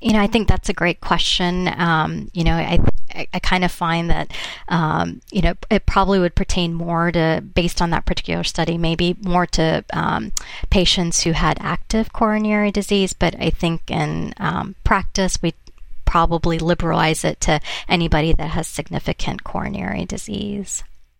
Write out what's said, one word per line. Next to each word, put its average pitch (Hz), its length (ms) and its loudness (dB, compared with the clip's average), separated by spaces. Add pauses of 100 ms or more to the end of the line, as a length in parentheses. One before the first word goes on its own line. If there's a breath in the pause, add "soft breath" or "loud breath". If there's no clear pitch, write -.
you 226 120 2
know, 214 80 4
I 202 60 4
think 214 220 0
that's 196 200 4
a 202 60 0
great 170 260 0
question. 180 680 0
Um, 160 680 0
you 170 80 -2
know, 165 120 4
I, 165 260 2 (340)
I, 160 180 -4
I 180 60 -2
kind 185 260 2
of 175 60 2
find 170 400 0
that, 156 220 2 (360 loud breath)
um, 170 520 0 (100)
you 202 100 -2
know, 175 140 4 (160)
it 202 160 0
probably 196 320 4
would 175 160 2
pertain 175 400 0
more 170 380 0
to, 160 320 2 (100)
based 175 260 0
on 170 100 0
that 156 160 0
particular 170 360 -2
study, 165 340 -2
maybe 170 460 0
more 180 240 2
to, 160 460 0
um, - 400 -2 (380 loud breath)
patients 175 520 2
who 170 80 2
had 160 300 2
active 190 520 -2
coronary 214 600 2
disease. 196 400 0
But - 260 0
I 165 120 0
think 165 380 -2
in, 156 500 -2
um, 196 440 -4
practice, 196 580 0
we 165 140 -2 (500)
probably 170 540 2
liberalize 165 680 0
it 156 180 -2
to 151 180 2 (280 loud breath)
anybody 160 440 2
that 156 180 -2
has 165 160 -4
significant - 760 -6
coronary 185 640 -6
disease. 202 760 -8 (380)